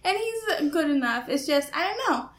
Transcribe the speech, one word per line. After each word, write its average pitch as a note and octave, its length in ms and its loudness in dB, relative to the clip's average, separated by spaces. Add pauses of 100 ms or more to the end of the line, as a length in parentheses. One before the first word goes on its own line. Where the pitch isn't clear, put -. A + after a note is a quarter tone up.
and G4 140 2
he's A4 540 0
good D4+ 180 2
enough. B3+ 380 0
It's C#4 180 -2
just, C#4+ 280 2
I D#4+ 120 0
don't A4 240 -2
know. A#3+ 280 -2